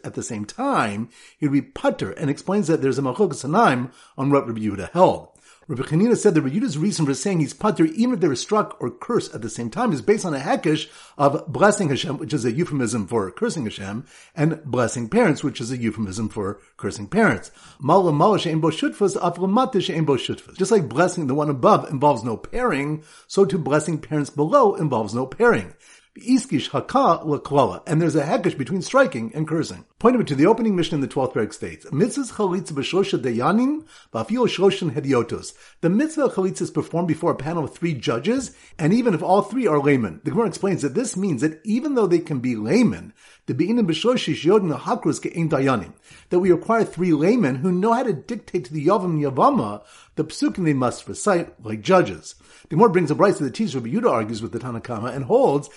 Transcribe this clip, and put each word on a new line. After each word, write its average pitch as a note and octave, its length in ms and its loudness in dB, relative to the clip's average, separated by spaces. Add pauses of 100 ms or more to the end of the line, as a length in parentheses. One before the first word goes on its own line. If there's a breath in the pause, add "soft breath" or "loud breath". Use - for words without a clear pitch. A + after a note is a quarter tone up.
at B2 80 -10
the A2+ 100 -8
same G#2 220 -8
time, B2+ 640 -4 (280 loud breath)
he D3+ 100 -2
would C3+ 60 0
be C#3 80 2
pater, - 500 -4
and D3+ 180 -6
explains F#3 380 -2
that D#3 140 2
there's C3+ 180 0
a - 20 -2
machlokas C#3 420 -2
tanaim C#3 460 2 (280 soft breath)
on C#3 120 0
what C#3 180 4
Rabbi A2+ 140 -4
Yehuda F#2+ 300 -4
held. D3+ 360 4 (400 soft breath)
Rabbi C3 160 -6
Hanina F#3+ 340 4
said G3+ 160 4
that D#3 80 4
Rabbi C3 140 -4
Yehuda's G#3 220 -2
reason E3 280 0
for C#3 80 0
saying F3+ 260 -2
he's - 140 -2
pater G#3 320 2
even A#3 280 0
if G3 60 -4
they F3 80 2
were C3+ 80 0
struck - 460 -2
or B2 80 -4
cursed - 440 -4
at A#2 80 -12
the A2+ 80 -8
same A#2 200 -8
time G3+ 240 -2
is B2+ 80 -4
based G#3 240 2
on E3 80 -4
a C3+ 60 -4
hekesh D#3 480 -2 (300 loud breath)
of D3 300 2
blessing F#3+ 420 2
Hashem, C3 280 -2
which - 160 -6
is B2+ 100 -2
a B2 80 2
euphemism A#2 560 -2
for G#2 240 0
cursing E3+ 320 -4
Hashem, G2+ 400 -8 (320 loud breath)
and D#3 300 0
blessing A#2+ 420 -2
parents, G3 360 2
which C3+ 180 -6
is A#2 100 -6
a C3 60 -6
euphemism A2 520 -4
for G2+ 300 -6 (180 soft breath)
cursing G2+ 300 -8
parents. F3 440 0 (280 loud breath)
Mala E3+ 320 4
mala E3+ 280 4
she'en D#3+ 200 -2
bo D#3+ 100 2
shutfas, F#3+ 460 -2
af F3 200 -2
lamata G3+ 460 0
she'en E3 220 -2
bo D3 120 4
shutfas. - 420 -8
Just F#3+ 140 0
like F#3 180 4
blessing E3+ 380 0
the B2+ 80 0
one D3+ 140 0
above D3 400 2
involves C3+ 340 2
no A#2+ 120 -4
pairing, D3+ 680 -4 (240 loud breath)
so G3 180 4
too F#3 140 0
blessing D3 380 0
parents D3 340 -4
below G3+ 440 4
involves A2+ 380 -2
no B2+ 120 -2
pairing. C#3+ 480 0 (440 soft breath)
Iskish A3 540 0
haka F3 520 2
laklala, C#3 640 0
and D#3+ 140 2
there's D#3+ 140 2
a D3 80 2
hekesh F#3 340 -2
between D#3+ 240 -4
striking B3 520 0
and D3+ 140 -4
cursing. C3 380 -4 (160)
Point B3 140 4
number G#3+ 120 0
two, C#3+ 60 -2
the C#3 140 6
opening A3+ 280 2
mission E3+ 200 0
in C#3+ 60 0
the B2+ 60 -2
twelfth B2+ 280 -2
parak A2 180 -2
states, E2+ 380 -12
"Mitzvahs A#3 420 -2
chalitza F#3 380 -2
b'shlosha E3 480 0
dayanim F3 640 0 (260 loud breath)
v'afilo A#3 360 0
shloshin F3+ 480 0
hediotos." B2 580 -2 (280 soft breath)
The E3 100 2
mitzvah D4+ 320 0
of A#3 100 0
chalitza F#3 300 -2
is D#3+ 80 -6
performed E3 360 -4
before D#3+ 220 -2
a C3 60 0
panel D3+ 300 -4
of - 100 -12
three E3+ 180 -4
judges, F#3+ 560 -2 (300 loud breath)
and E3+ 160 4
even A#3+ 180 2
if C#3+ 80 -2
all F#3 220 4
three A#3 240 -2
are D3+ 120 4
laymen. B2+ 440 2
The D#3 80 -4
Gemara G#3 160 0
explains F#3 340 -2
that E3+ 140 -4
this A#3 200 -2
means F3+ 260 -2
that D#3 220 -2
even B3+ 300 -2
though A3 140 2
they E3+ 100 4
can D#3 220 -4
be A#2+ 160 -2
laymen, A2 580 0 (320 soft breath)
the - 80 -4
be'inim G3 320 0
b'shloshish E3 580 0
yodin F3 320 4
hakrus E3+ 460 -2
ke'ein E3 300 -4
dayanim, C3 420 0 (380 loud breath)
that F3 80 4
we F#3 120 4
require G#3+ 320 2
three F3 300 0
laymen D#3 440 2
who F3 140 -2
know F#3+ 220 2
how B3 80 2
to B3 100 -2
dictate F3+ 540 -6
to C#3+ 80 -14
the D3 140 -2
yavam F#3 340 2
yavama C#3 640 0 (320 soft breath)
the D#3+ 100 -2
psukim G3 400 -4
they D3+ 80 4
must B2+ 340 -2
recite - 560 -2
like A2 180 -8
judges. C#3 520 2 (300 soft breath)
The - 120 -8
Gemara A3 140 6
brings D#3+ 220 0
a D3 40 0
brayso F3 240 2
that C3+ 140 -4
teaches G3 220 -4
Rabbi A#2 140 -6
Yehuda A3 200 0
argues A2+ 320 -2
with A2+ 100 -8
the A#2 80 -8
Tanna A#2 220 -10
Kama A2+ 260 -8
and B2+ 180 -8
holds E3 520 2